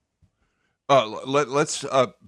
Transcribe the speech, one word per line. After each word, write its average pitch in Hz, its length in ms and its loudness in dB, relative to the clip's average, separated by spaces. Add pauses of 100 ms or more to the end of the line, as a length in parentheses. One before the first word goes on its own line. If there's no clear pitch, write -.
(880)
Uh, 135 140 4
l-, 107 240 -8
let, 135 220 0
let's, 143 360 -2
uh, 131 220 2 (220)